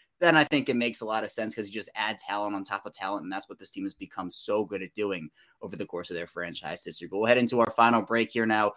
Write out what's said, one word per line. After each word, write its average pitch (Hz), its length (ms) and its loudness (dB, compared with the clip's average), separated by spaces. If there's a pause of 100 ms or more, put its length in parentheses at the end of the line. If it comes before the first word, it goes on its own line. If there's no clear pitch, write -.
(200)
then 170 160 8
I 151 80 8
think 139 240 0
it 123 80 2
makes 120 260 0
a 117 40 -8
lot 110 180 -2
of 104 80 -6
sense 110 220 -6
'cause 107 140 -6
you 98 60 -14
just 107 220 -8
add 107 220 -2
talent 104 380 -4
on 98 80 -6
top 101 240 -6
of 101 60 -14
talent, 95 300 -6
and 90 80 -8
that's 98 160 -8
what 95 120 -16
this 95 100 -16
team 98 140 -10
has 98 100 -6
become 90 380 -10
so 107 340 -2
good 95 160 -6
at 92 140 -14
doing 95 340 -4 (320)
over 92 140 -12
the 98 100 -6
course 87 240 -8
of 87 60 -6
their 85 100 -6
franchise 85 580 -8
history. 85 240 -10
But 95 120 -4
we'll 110 80 2
head 123 100 8
into 123 220 2
our 113 100 6
final 117 320 6
break 113 300 0
here 113 160 2
now. 107 300 4